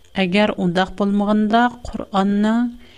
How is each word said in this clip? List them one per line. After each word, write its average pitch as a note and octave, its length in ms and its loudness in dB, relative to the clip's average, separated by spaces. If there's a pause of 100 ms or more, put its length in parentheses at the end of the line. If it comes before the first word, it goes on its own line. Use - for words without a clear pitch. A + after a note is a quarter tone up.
(140)
Agar G3+ 400 0
undoq F#3 400 0
bo'lmaganda, G#3 680 2 (200)
Qur'onning G#3 760 0 (380)